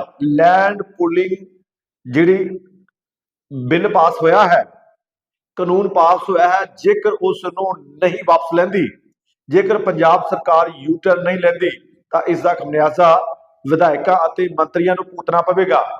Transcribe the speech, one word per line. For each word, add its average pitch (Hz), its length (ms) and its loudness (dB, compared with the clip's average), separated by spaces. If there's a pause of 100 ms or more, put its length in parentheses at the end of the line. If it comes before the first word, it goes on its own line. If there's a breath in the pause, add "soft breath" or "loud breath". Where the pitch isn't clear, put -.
(240)
ਲੈਂਡ 180 580 2 (160)
ਪੂਲਿੰਗ 180 380 -2 (720)
ਜਿਹੜੀ 175 540 0 (920)
ਬਿੱਲ 139 420 -2
ਪਾਸ 170 280 2
ਹੋਇਆ 175 260 4
ਹੈ, 170 160 2 (920)
ਕਾਨੂੰਨ 180 360 0
ਪਾਸ 175 360 2
ਹੋਇਆ 175 200 2
ਹੈ, 190 160 0 (120)
ਜੇਕਰ 208 440 0
ਉਸ 185 260 -4
ਨੂੰ 190 240 -6 (320)
ਨਹੀਂ 180 240 -2
ਵਾਪਸ 165 280 2
ਲੈਂਦੀ, 185 300 0 (640)
ਜੇਕਰ 190 340 2
ਪੰਜਾਬ 165 460 2
ਸਰਕਾਰ 170 480 0
ਯੂ 156 260 -4
ਟਰਨ 175 200 0
ਨਹੀਂ 180 160 -2
ਲੈਂਦੀ, 175 300 0 (420)
ਤਾਂ 165 160 0
ਇਸ 165 140 -2
ਦਾ 175 120 0
ਖਮਿਆਜ਼ਾ 151 640 2 (500)
ਵਿਧਾਇਕਾਂ 160 600 0
ਅਤੇ 180 220 -4 (120)
ਮੰਤਰੀਆਂ 175 360 -2
ਨੂੰ 180 100 -8
ਭੁਗਤਣਾ 170 380 -4
ਪਵੇਗਾ। 180 400 0 (160)